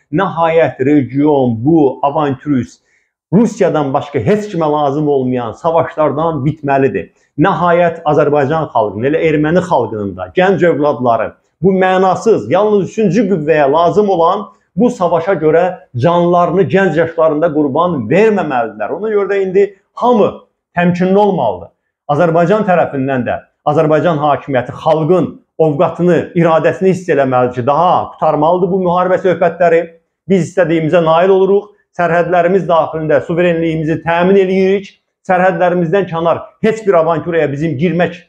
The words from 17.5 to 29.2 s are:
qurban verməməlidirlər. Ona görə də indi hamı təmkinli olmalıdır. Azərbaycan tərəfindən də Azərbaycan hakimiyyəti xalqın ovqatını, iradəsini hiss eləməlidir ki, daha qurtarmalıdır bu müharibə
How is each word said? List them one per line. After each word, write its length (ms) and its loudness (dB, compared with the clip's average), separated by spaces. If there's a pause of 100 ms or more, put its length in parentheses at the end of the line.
qurban 560 -2
verməməlidirlər. 840 0
Ona 180 -6
görə 200 -2
də 120 -2
indi 240 2 (260)
hamı 380 2 (460)
təmkinli 420 0
olmalıdır. 540 -2 (360)
Azərbaycan 600 2
tərəfindən 580 -2
də 120 -4 (260)
Azərbaycan 560 0
hakimiyyəti 560 -2
xalqın 540 0 (280)
ovqatını, 600 0 (180)
iradəsini 560 2
hiss 160 -6
eləməlidir 540 0
ki, 40 -6
daha 440 0
qurtarmalıdır 600 0
bu 120 -2
müharibə 400 0